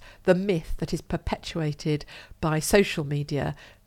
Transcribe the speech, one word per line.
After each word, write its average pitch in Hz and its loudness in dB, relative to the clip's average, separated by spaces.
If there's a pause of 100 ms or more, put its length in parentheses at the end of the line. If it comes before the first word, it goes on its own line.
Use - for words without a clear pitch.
(240)
the 185 8
myth 185 0
that - -4
is 165 -2
perpetuated 151 -4 (360)
by 156 0
social 196 4
media 147 -2 (320)